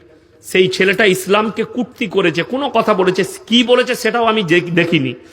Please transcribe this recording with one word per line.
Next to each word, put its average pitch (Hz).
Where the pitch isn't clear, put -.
সেই 185
ছেলেটা 196
ইসলামকে 202
কুর্তি -
করেছে, 170
কোনো 269
কথা 214
বলেছে, 185
কি 240
বলেছে 247
সেটাও 226
আমি 220
দে-, 170
দেখিনি। 170